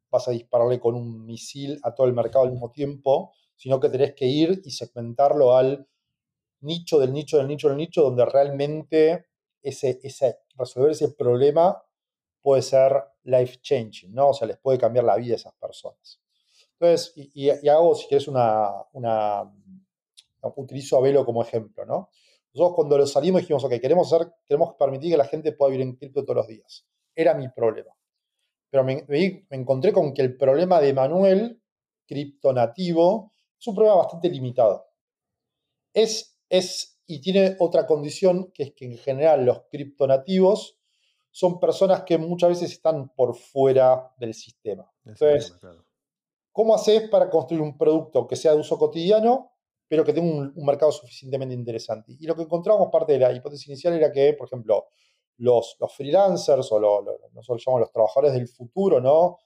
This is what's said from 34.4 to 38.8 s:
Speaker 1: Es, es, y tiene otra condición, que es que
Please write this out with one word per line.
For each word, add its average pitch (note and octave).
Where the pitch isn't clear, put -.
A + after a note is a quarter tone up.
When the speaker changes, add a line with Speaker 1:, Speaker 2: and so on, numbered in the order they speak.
Speaker 1:
Es, -
es, -
y D3
tiene F#3+
otra E3
condición, D#3+
que -
es B2+
que -